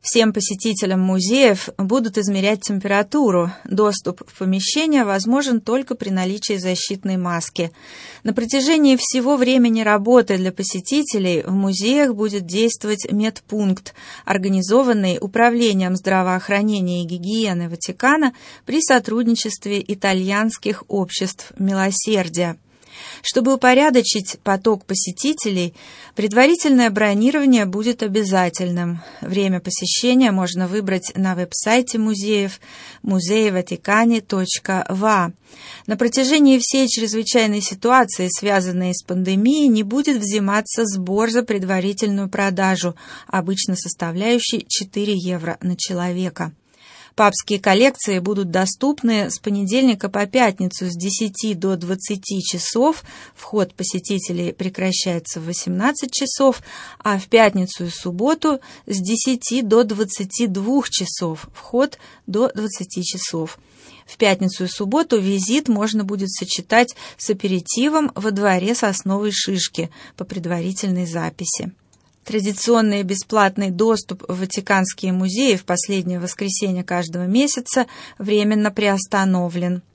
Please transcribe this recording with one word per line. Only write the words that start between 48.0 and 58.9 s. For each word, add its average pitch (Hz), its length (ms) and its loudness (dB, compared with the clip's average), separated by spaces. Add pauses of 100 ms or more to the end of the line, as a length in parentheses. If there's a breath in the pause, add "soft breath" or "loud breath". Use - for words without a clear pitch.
будут 196 320 -4
доступны 214 760 0
с - 120 -8
понедельника 202 680 2
по 202 180 -2
пятницу 196 600 0
с 175 100 -6
десяти 202 580 -4
до 190 200 -2
двадцати 190 680 -6
часов. 240 600 -2 (320 loud breath)
Вход 196 400 -4
посетителей 180 800 -4
прекращается 185 880 -4
в 160 60 -10
восемнадцать 190 640 -4
часов, 269 500 0 (400 loud breath)
а 202 160 0
в 190 80 -8
пятницу 196 600 4
и - 20 -6
субботу 269 720 0 (260 loud breath)
с 196 140 -2